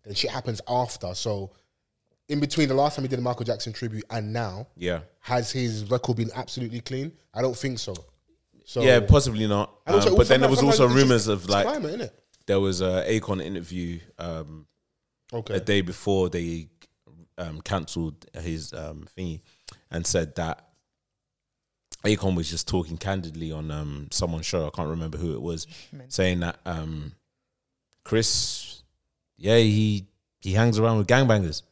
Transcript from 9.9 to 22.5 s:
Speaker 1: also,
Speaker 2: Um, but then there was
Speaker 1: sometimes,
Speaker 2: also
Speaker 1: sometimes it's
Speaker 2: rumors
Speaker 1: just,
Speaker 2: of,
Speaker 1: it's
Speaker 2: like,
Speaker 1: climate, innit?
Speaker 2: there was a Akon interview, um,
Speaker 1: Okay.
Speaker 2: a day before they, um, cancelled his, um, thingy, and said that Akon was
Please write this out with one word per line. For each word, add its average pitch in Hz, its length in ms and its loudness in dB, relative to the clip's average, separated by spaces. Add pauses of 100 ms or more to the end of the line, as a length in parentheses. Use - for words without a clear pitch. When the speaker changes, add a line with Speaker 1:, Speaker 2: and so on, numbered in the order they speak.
Speaker 1:
also, - 140 6
Speaker 2:
Um, - 60 6
but 117 120 6
then 131 140 8
there 135 80 6
was 135 100 4
Speaker 1:
sometimes, 139 200 6
Speaker 2:
also 123 140 8
Speaker 1:
sometimes 135 80 8
it's 131 60 8
Speaker 2:
rumors 117 140 6
Speaker 1:
just, 107 80 0
Speaker 2:
of, 101 140 2
Speaker 1:
it's 92 60 -6
Speaker 2:
like, 101 160 4
Speaker 1:
climate, 185 340 -4
innit? - 100 -8 (360)
Speaker 2:
there 98 140 2
was 95 220 0
a 92 260 0
Akon 104 340 -2
interview, 87 560 -8 (200)
um, 78 480 -12 (640)
Speaker 1:
Okay. 113 220 -8
Speaker 2:
a 92 60 0
day 101 200 2
before 92 480 0
they, 85 400 -6 (720)
um, 82 240 -10
cancelled 82 640 -6 (120)
his, 80 360 -8
um, 78 320 -12 (120)
thingy, 85 220 -8 (500)
and 85 160 -6
said 80 300 0
that 82 320 -6 (1400)
Akon 98 320 2
was 80 140 -4